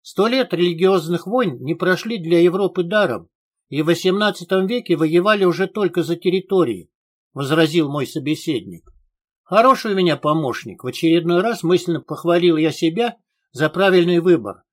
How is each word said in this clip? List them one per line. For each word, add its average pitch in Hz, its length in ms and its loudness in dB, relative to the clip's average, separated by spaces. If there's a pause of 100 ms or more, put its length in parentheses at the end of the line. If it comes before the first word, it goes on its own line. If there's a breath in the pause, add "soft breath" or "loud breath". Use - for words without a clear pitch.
Сто - 260 -2
лет 240 280 -2
религиозных 175 720 0
войн 196 340 -2
не 135 140 -4
прошли 185 420 -2
для 170 240 2
Европы 180 420 2
даром, 170 460 -2 (400)
и 139 140 -4
в 151 40 0
восемнадцатом 190 800 0
веке 233 300 -2
воевали 175 480 2
уже 175 220 0
только 185 360 -2
за 160 140 -2
территории», 170 720 0 (460)
возразил 151 560 0
мой 143 160 -4
собеседник. 127 800 -6 (560)
«Хороший 233 500 2
у - 20 0
меня 175 220 2
помощник», 143 680 -4
в - 20 -6
очередной 165 540 0
раз 226 220 -2
мысленно 170 400 0
похвалил 170 560 0
я 156 120 2
себя 196 460 -2 (340)
за 147 200 -2
правильный 180 500 2
выбор. 160 520 0